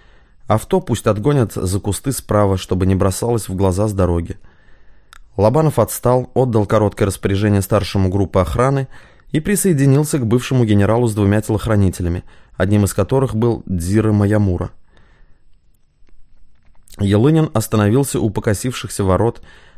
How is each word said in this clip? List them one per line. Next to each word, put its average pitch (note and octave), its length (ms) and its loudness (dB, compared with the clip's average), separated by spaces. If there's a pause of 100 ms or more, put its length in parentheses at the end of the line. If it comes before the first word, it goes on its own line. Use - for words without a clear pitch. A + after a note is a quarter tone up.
(460)
Авто G#3 360 0
пусть - 260 -4
отгонят A2+ 460 0
за F#2+ 260 -4
кусты G#2 320 -4
справа, G#2 460 0
чтобы F#2 280 -2
не F#2+ 100 2
бросалось G2 520 -2
в F#2 80 -8
глаза F#2+ 320 0
с G#2 60 -4
дороги». F2 440 -2 (1000)
Лобанов C3 420 2
отстал, B2 540 0
отдал A2+ 320 2
короткое G#2+ 420 0
распоряжение G2 540 0
старшему G2 480 0
группы G2 300 0
охраны C3 480 0 (440)
и D3+ 100 -2
присоединился D#3 760 2
к B2+ 80 -2
бывшему B2 380 2
генералу G#2+ 440 2
с G#2+ 60 -2
двумя G#2 280 2
телохранителями, G2 840 -2 (320)
одним G2+ 300 2
из - 80 -4
которых B2 420 -2
был A#2 300 0
Дзиро G2 480 0
Маямура. G2+ 560 2 (2250)
Елынин C#3+ 540 2
остановился A2 680 0
у A2+ 80 0
покосившихся G#2 760 -4
ворот, G2 380 0 (360)